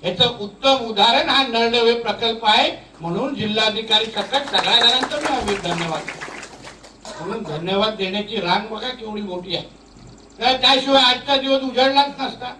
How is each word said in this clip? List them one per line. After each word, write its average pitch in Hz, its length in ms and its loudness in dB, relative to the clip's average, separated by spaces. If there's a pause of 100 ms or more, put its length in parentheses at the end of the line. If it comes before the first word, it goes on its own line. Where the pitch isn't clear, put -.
ह्याचं 240 360 0
उत्तम 262 380 2
उदाहरण 233 520 2
हा 269 180 2
नळनवे 233 480 4
प्रकल्प 226 520 -2
आहे, 247 260 4 (280)
म्हणून 202 340 -4
जिल्हाधिकारी 220 720 0
सकट 240 500 -4
सगळ्या - 240 2
जणांचं 262 400 0
मी 269 160 0
आम्ही 208 200 -2
धन्यवाद 170 440 -4
देतो. - 240 -12 (960)
म्हणून 202 220 -6
धन्यवाद 190 520 -2
देण्याची 208 420 -4
रांग 196 320 0
बघा 220 200 -8
केवढी 214 340 -8
मोठी 180 340 -6
आहे, - 100 -8 (720)
तर 254 180 2
त्याशिवाय 269 460 4
आजचा 247 340 2
दिवस 269 260 0
उजळलाच 269 560 4
नसता 247 420 -8